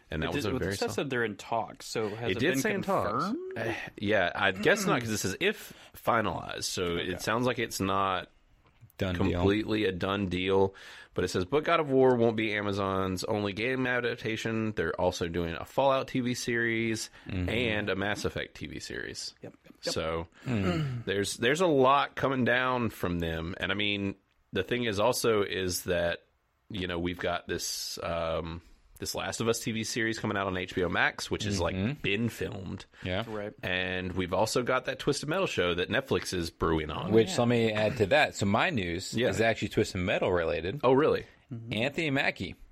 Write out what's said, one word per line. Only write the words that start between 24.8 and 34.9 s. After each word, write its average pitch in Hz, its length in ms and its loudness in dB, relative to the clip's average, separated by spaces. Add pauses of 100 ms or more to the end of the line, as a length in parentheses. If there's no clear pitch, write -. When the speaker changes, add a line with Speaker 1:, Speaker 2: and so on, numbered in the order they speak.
Speaker 1:
is 101 140 0
also 113 440 4
is 92 400 -2
that, 85 360 0 (500)
you 90 180 -4
know, 87 120 -2
we've 87 200 -2
got 87 280 -2
this, - 560 -6
um, 82 580 -4 (380)
this - 140 -6
Last 95 280 -4
of 113 60 0
Us 113 120 2
T 123 120 -4
V 110 120 -2
series 113 340 -2
coming 104 200 -2
out 98 100 0
on 92 100 -2
H 92 160 -6
B 92 100 0
O 85 60 2
Max, 117 400 0
which - 160 -2
is, 101 160 0
Speaker 3:
Mm-hmm. 92 280 0
Speaker 1:
like, 151 120 -6
been 110 280 0
filmed. 95 560 -8 (180)
Speaker 3:
Yeah. 98 240 -4
Speaker 2:
Right. 107 340 -8
Speaker 1:
And 92 520 -2
we've 92 200 -2
also 113 300 2
got 127 220 0
that 131 120 -4